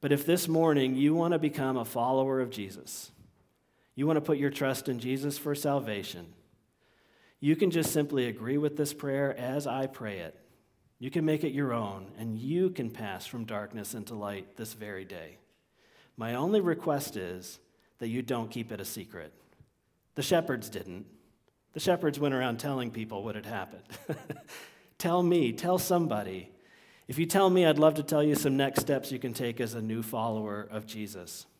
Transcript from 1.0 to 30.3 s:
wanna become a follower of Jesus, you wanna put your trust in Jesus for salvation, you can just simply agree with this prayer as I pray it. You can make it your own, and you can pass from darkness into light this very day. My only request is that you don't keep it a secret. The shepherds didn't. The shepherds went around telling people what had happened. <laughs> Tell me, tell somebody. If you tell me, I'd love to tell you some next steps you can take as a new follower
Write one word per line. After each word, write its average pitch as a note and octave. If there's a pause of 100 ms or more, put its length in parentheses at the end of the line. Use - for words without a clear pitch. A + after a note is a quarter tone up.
wanna E3+
become C3+
a A#2
follower C3
of B2
Jesus, - (840)
you C3+
wanna D#3
put D3+
your C#3
trust C3+
in B2+
Jesus C3+
for D3
salvation, G#2+ (1040)
you D3+
can F#3
just E3
simply D3
agree A#2+
with D3
this D3
prayer C#3
as C3
I C3
pray A2
it. D#2+ (600)
You B2+
can D#3+
make D#3
it D3
your C#3
own, G2
and A2+
you E3
can C#3
pass G2
from A#2
darkness G#2
into A2
light G2+
this A2
very G#2
day. E2+ (800)
My A#2
only F3+
request D#3+
is F2+ (380)
that A#2
you A#2
don't A#2+
keep A#2
it G2
a -
secret. F2 (840)
The D3
shepherds D#3
didn't. F#2 (680)
The D#3+
shepherds E3
went C#3+
around B2+
telling C3
people A2
what G#2+
had G2+
happened. G2 (220)
<laughs> C#3+ (800)
Tell F3+
me, E3+
tell F3
somebody. G#2+ (560)
If B2+
you E3+
tell F#3+
me, F3+
I'd D3+
love D#3
to D3+
tell D3
you D3+
some C#3+
next C#3
steps C#3
you B2+
can A#2+
take A#2+
as A2+
a A#2
new A2
follower G#2+